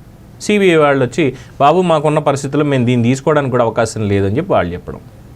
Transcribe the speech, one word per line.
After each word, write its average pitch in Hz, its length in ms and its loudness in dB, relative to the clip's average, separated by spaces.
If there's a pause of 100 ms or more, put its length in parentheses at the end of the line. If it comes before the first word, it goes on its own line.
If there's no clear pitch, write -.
(420)
సీబీఐ 196 320 2
వాళ్ళు 143 300 2
వచ్చి, 131 300 -2 (260)
"బాబు, 156 200 4
మాకున్న 156 380 0
పరిస్థితుల్లో 147 480 -2
మేము 131 180 0
దీన్ని 120 240 2
తీసుకోవడానికి 139 420 0
కూడా 123 140 2
అవకాశం 110 440 -2
లేదని" 98 280 0
చెప్పి 175 160 -4
వాళ్ళు 90 200 0
చెప్పడం, - 260 -12 (380)